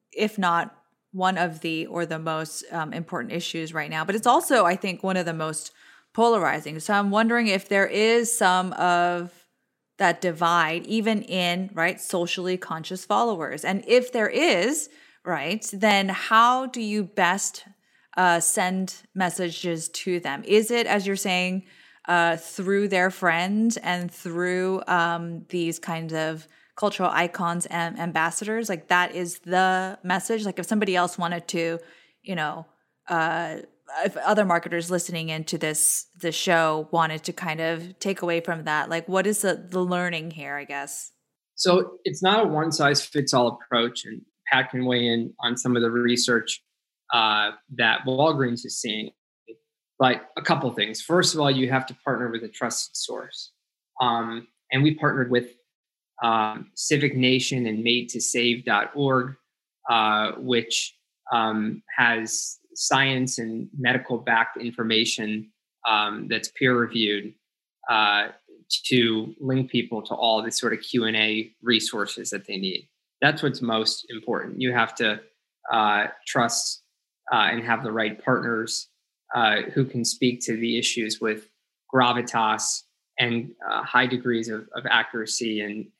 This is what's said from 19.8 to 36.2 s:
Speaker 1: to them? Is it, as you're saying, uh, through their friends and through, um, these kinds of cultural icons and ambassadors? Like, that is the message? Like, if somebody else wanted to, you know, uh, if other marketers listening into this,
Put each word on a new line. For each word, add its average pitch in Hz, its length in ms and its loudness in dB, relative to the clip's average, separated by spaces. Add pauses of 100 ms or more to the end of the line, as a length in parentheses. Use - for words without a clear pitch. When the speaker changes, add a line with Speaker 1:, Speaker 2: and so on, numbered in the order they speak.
Speaker 1:
to 180 300 -4
them? 139 260 -6
Is 214 240 4
it, 240 160 2
as 196 220 0
you're 196 80 -2
saying, 185 480 0 (440)
uh, 170 280 4
through 196 540 -2
their 185 200 4
friends 190 680 0
and 180 340 -4
through, 180 760 -2
um, 170 600 -2
these 165 300 -4
kinds 165 340 -8
of 160 340 -4 (280)
cultural 196 340 0
icons 175 580 -2
and 170 300 -4
ambassadors? 175 720 -2
Like, 165 200 -6
that 180 260 2
is 175 240 -6
the 185 640 0
message? 196 420 -2
Like, 185 140 -4
if 170 60 -6
somebody 208 300 0
else 175 220 2
wanted 175 320 -4
to, 165 300 -2 (420)
you 190 140 -8
know, 160 300 -6 (420)
uh, 165 500 0 (460)
if 202 140 -2
other 196 280 4
marketers 170 460 0
listening 170 380 -4
into 160 280 -4
this, - 500 0 (120)